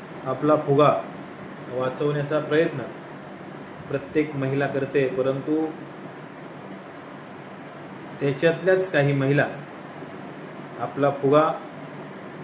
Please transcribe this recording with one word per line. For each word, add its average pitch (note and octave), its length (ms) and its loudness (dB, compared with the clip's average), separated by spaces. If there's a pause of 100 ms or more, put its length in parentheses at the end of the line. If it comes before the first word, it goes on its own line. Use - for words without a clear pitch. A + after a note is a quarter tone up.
(240)
आपला D3 320 4
फुगा C#3+ 320 8 (800)
वाचवण्याचा C#3+ 720 0
प्रयत्न D3+ 400 2 (1080)
प्रत्येक D3 480 0
महिला C3+ 300 2
करते, C3+ 420 2
परंतु C3+ 580 2 (2500)
त्याच्यातल्याच E3 680 4
काही C#3+ 220 4
महिला C#3 360 4 (1300)
आपला C#3 300 2
फुगा D3 420 6 (920)